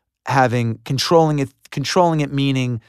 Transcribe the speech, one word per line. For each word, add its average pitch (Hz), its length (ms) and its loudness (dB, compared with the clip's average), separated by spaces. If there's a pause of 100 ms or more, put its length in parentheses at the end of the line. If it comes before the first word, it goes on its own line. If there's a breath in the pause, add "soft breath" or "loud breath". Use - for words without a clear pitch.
(260)
having, 120 600 0
controlling 156 540 2
it, 135 100 -4 (220)
controlling 160 500 0
it 139 100 -4
meaning 131 580 -2